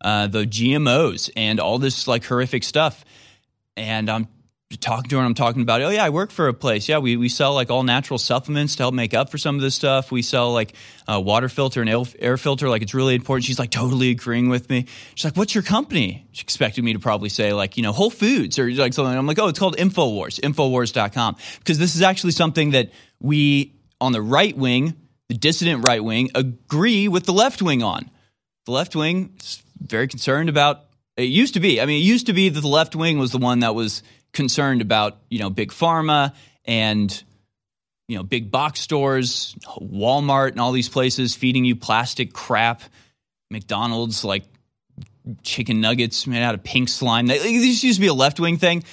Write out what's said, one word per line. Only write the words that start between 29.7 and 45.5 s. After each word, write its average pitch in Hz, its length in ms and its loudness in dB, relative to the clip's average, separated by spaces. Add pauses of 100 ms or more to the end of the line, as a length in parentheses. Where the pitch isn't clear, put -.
very 117 280 -2
concerned 139 420 -2
about, 147 360 2 (320)
it 123 60 0
used 165 300 2
to 190 60 0
be, 143 200 2
I 123 60 2
mean, 147 160 2
it 175 40 2
used 240 200 4
to 220 80 0
be 190 160 4
that 151 100 -2
the 147 80 -2
left 156 280 2
wing 160 240 0
was 127 120 -2
the 131 60 -4
one 123 220 2
that 117 140 2
was 110 300 -4 (300)
concerned 135 480 0
about, 104 360 0 (120)
you 117 100 -4
know, 101 100 -2
big 98 220 -4
pharma 156 640 2 (320)
and, 107 580 0 (880)
you 113 80 -6
know, 92 60 -8
big 107 280 -4
box 143 300 -2
stores, 135 720 -2 (240)
Walmart 131 720 0
and 113 80 -8
all 123 140 0
these 127 160 -2
places 127 460 -2
feeding 127 280 0
you 123 120 2
plastic 120 580 -4
crap, 117 480 0 (680)
McDonald's, 113 760 -4
like, 98 180 -4 (1000)
chicken 113 360 -2